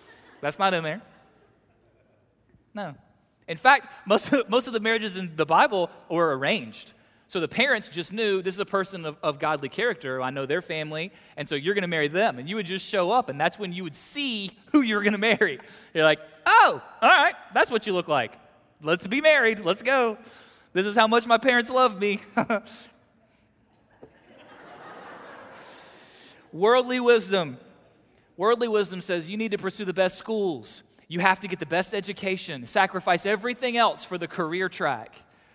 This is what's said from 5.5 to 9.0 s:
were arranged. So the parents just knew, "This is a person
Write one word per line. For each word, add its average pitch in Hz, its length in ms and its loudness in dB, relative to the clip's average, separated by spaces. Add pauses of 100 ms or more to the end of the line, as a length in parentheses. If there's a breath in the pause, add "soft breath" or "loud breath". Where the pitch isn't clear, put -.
were 165 260 0
arranged. 135 580 -6 (360 soft breath)
So 180 120 -6
the 156 60 -4
parents 240 420 -2
just 170 240 -10
knew, 202 280 -2
"This 185 120 -6
is 185 60 -10
a 202 60 -4
person 185 400 -6